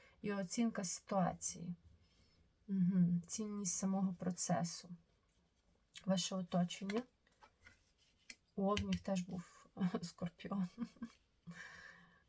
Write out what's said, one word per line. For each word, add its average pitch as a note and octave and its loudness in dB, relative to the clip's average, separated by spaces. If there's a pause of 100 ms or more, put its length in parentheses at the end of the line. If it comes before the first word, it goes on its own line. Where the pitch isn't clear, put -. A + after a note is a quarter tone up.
(220)
і G#3 -2
оцінка G3+ 0
ситуації. F3 0 (960)
Угу. F3+ 6
Цінність G#3 -2
самого F#3+ 2
процесу. - 0 (1160)
Ваше F#3 2
оточення. F#3 0 (1500)
У G3 2
Овнів G3+ 2
теж F#3+ -2
був F3+ -8 (320)
<laughs> F3+ -2
скорпіон. F3+ -6 (1600)